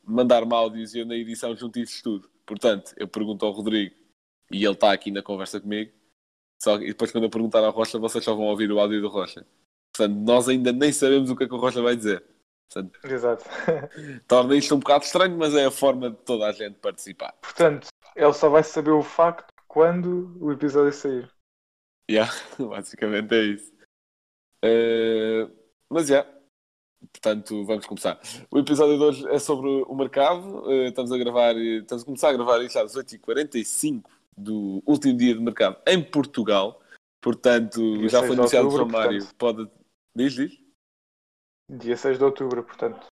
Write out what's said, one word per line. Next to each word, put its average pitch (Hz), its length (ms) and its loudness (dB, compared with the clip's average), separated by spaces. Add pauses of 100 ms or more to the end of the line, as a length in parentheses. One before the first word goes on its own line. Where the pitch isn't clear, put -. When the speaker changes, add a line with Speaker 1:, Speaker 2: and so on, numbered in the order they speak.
(100)
Speaker 1:
mandar-me 120 440 2
áudios 113 400 -2
e 117 60 -6
eu 117 60 -8
na 117 80 -8
edição 117 400 -8
junto 120 240 -10
isso - 240 -8
tudo. 104 280 -6 (160)
Portanto, 104 500 -2
eu 104 100 -8
pergunto 107 380 -6
ao 104 80 -2
Rodrigo 104 420 -4 (560)
e 98 140 -2
ele 98 100 2
tá 107 160 4
aqui 98 200 -2
na 98 120 -6
conversa 98 380 -10
comigo. 104 320 -8 (720)
Só 104 160 2
que, 101 60 -8
e - 40 -6
depois 110 240 -4
quando 113 120 0
eu 107 60 0
perguntar 110 320 0
ao 107 100 4
Rocha, 110 260 -4
vocês 110 260 -4
só 110 100 -2
vão 107 120 -2
ouvir 104 260 -2
o 104 80 2
áudio 104 220 0
do 104 60 -4
Rocha. 98 380 -8 (480)
Portanto, 104 240 0
nós 120 300 4
ainda 127 240 2
nem 143 200 2
sabemos 135 380 2
o 123 60 -4
que 131 80 -2
é - 20 -2
que 123 80 -10
o 120 40 -6
Rocha 123 240 0
vai 120 120 2
dizer. 107 300 -2 (480)
Portanto, 95 320 -12
Speaker 2:
Exato. 120 400 -2 (400)
<laughs> 147 420 -18
Speaker 1:
torna 127 300 6
isto 143 180 2
um 139 60 2
bocado 143 240 4
estranho, 180 320 0
mas 151 180 0
é 139 120 4
a 131 40 2
forma 127 400 0
de 110 60 -16
toda 110 300 -4
a 107 60 -2
gente 104 260 -10
participar. - 540 -10 (100)
Speaker 2:
Portanto, 151 460 0 (280)
ele 147 160 6
só 151 160 2
vai 156 140 8
saber 156 300 0
o 151 100 4
facto - 500 0 (140)
quando 175 720 0
o 151 120 -4
episódio 143 400 2
sair. 131 380 -6 (800)
Speaker 1:
Yeah, 107 220 2 (120)
<laughs> - 140 -20
basicamente 107 760 -4
é 113 100 6
isso. 104 300 -6 (880)
Eh, 113 840 0 (440)
mas, 156 180 -2
yeah. 139 180 4 (840)
Portanto, 107 520 -4
vamos 107 220 -4
começar. 95 340 -6 (300)
O - 80 2
episódio 147 400 4
de 147 60 2
hoje 135 240 0
é 139 100 2
sobre 139 300 -4
o 135 260 -2
mercado. 147 800 -2
Eh, 131 160 2
estamos 123 240 -6
a 127 60 -2
gravar, 120 380 2
estamos 113 460 -4
a - 20 -20
começar 143 260 0
a - 20 0
gravar 120 320 2
isto 123 140 -8
às 107 180 -2
oito 127 180 -12
e 107 40 -20
quarenta 131 380 -4
e 107 80 -2
cinco 139 460 -4 (260)
do 101 480 -6
último 143 320 2
dia 120 160 4
de 113 80 -2
mercado 107 460 0
em 175 160 4
Portugal. 107 800 -2 (400)
Portanto, 117 580 2 (180)
Speaker 2:
Dia 110 100 0
Speaker 1:
já 123 100 4
Speaker 2:
seis 127 80 4
Speaker 1:
foi 127 80 0
Speaker 2:
de 123 60 2
Speaker 1:
anunciado 123 280 6
o - 40 0
Speaker 2:
outubro, 120 180 0
Speaker 1:
João 113 140 0
Mário. 101 160 2
Speaker 2:
portanto. - 160 -16
Speaker 1:
Pode. 113 340 -2 (460)
Diz, 131 180 0
diz. 139 260 -6 (1120)
Speaker 2:
Dia 120 260 -4
seis 131 220 0
de 135 60 4
outubro, 127 400 -2
portanto. - 420 -8 (140)